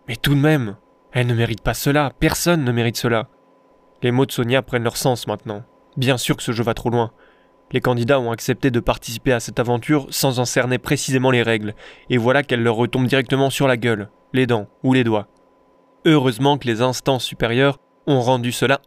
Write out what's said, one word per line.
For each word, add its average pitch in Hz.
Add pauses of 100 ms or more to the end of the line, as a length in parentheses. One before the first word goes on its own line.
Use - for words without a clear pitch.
Mais 120
tout 139
de 143
même, 135 (340)
elle 123
ne 123
mérite 113
pas 120
cela, 143
personne 160
ne 123
mérite 117
cela. 113 (720)
Les 123
mots 127
de -
Sonia 127
prennent 120
leur 117
sens 127
maintenant. 104 (340)
Bien 127
sûr 139
que -
ce 135
jeu 113
va 110
trop -
loin. 117 (600)
Les 131
candidats 123
ont 117
accepté 123
de 117
participer 120
à 117
cette -
aventure 120
sans 131
en 123
cerner 123
précisément 131
les 120
règles, 107 (340)
et 123
voilà 127
qu'elle 120
leur 117
retombe 123
directement 135
sur 139
la 127
gueule, 110 (240)
les 127
dents 107 (160)
ou 131
les 131
doigts. 107 (760)
Heureusement 139
que 127
les 113
instances 127
supérieures 131 (260)
ont 135
rendu 120
cela 131